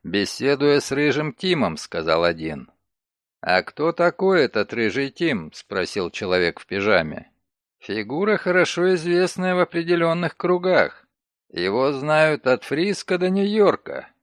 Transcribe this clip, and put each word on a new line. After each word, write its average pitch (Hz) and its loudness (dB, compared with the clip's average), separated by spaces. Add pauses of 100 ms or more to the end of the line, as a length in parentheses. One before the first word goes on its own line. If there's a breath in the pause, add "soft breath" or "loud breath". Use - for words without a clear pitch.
беседуя 135 2
с - -8
рыжим 147 0
Тимом", — 135 0
сказал 82 0
один. 80 -4 (720)
"А 90 0
кто 160 -4
такой 175 0
этот 110 -2
рыжий 117 -2
Тим?" — 127 -4
спросил 92 -4
человек 90 0
в - -20
пижаме. 92 0 (480)
"Фигура, 135 -4
хорошо 180 0
известная 180 0
в 180 2
определённых 170 0
кругах. 180 0 (440)
Его 104 0
знают 151 2
от 127 2
Фриска 180 -2
до 185 0
Нью-Йорка. 196 0 (140)